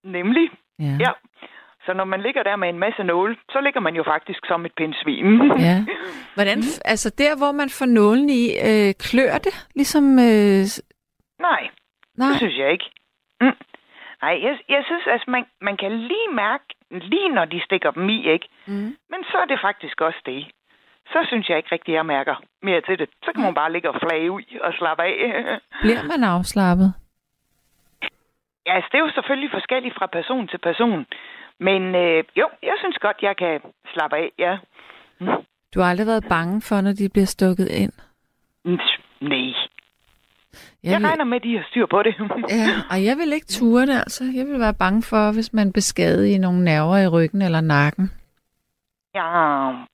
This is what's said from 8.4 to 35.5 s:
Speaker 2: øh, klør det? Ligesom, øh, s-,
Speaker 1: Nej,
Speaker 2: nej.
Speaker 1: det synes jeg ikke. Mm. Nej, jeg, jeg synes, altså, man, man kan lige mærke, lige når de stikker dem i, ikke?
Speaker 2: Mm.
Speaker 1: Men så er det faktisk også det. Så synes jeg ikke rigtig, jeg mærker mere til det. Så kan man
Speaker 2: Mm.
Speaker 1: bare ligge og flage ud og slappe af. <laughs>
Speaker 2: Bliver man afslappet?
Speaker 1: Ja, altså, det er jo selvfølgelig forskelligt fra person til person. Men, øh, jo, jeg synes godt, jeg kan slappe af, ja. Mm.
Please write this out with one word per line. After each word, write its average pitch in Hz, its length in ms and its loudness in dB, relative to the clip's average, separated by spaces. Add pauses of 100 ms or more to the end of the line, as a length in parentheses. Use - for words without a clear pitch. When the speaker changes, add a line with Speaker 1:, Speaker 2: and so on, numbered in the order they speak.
Speaker 2:
øh, 208 300 4
klør - 380 2
det? - 380 -4
Ligesom, 277 440 4
øh, 208 420 6 (120)
s-, - 80 -12 (580)
Speaker 1:
Nej, 320 300 0 (480)
Speaker 2:
nej. 254 100 2
Speaker 1:
det 277 100 2
synes 202 200 -2
jeg 139 140 0
ikke. 185 140 -2 (560)
Mm. 254 140 4 (680)
Nej, 156 240 0
jeg, 277 140 -2 (100)
jeg 277 160 2
synes, 339 220 -4
altså, 240 240 0
man, 247 140 -2 (160)
man 202 160 -4
kan 196 140 -6
lige 330 420 -4
mærke, 220 300 -2 (280)
lige 214 380 -2
når 190 160 2
de 165 200 -8
stikker 175 260 -2
dem 185 180 -2
i, 220 80 0 (160)
ikke? 175 140 -2 (180)
Speaker 2:
Mm. 202 80 -10 (380)
Speaker 1:
Men 359 100 -10 (100)
så - 120 0
er - 20 0
det 277 160 -4
faktisk 190 400 -6
også - 240 -2
det. 139 220 -10 (680)
Så 320 140 2
synes 220 220 -2
jeg 165 80 2
ikke - 140 -4
rigtig, 170 220 -4
jeg 160 120 0
mærker 139 300 -2 (280)
mere 180 180 0
til 190 180 -4
det. 151 100 -4 (140)
Så - 100 -4
kan 285 80 -4
man 196 100 2
Speaker 2:
Mm. 160 40 -8
Speaker 1:
bare 156 160 0
ligge 170 180 -4
og 131 140 -6
flage 165 280 0
ud 196 120 -8 (180)
og 165 120 -2
slappe 165 300 -2
af. 185 100 -2 (340)
<laughs> - 360 -8
Speaker 2:
Bliver 226 200 2
man 294 200 -2
afslappet? 185 680 2 (1700)
Speaker 1:
Ja, 180 100 0
altså, 185 160 -4
det 269 60 0
er 320 100 2
jo 294 40 -6
selvfølgelig 269 400 -4
forskelligt 247 460 -4
fra 190 80 -2
person 190 420 -4
til 175 100 -10
person. 175 480 0 (540)
Men, 190 220 0 (140)
øh, 165 280 2 (120)
jo, 202 120 2 (160)
jeg 381 160 -2
synes 370 180 -4
godt, 208 240 -2
jeg 196 160 -2
kan 165 240 -2 (320)
slappe 151 240 -4
af, 165 220 -4
ja. 180 180 0 (640)
Mm. 180 80 -6 (480)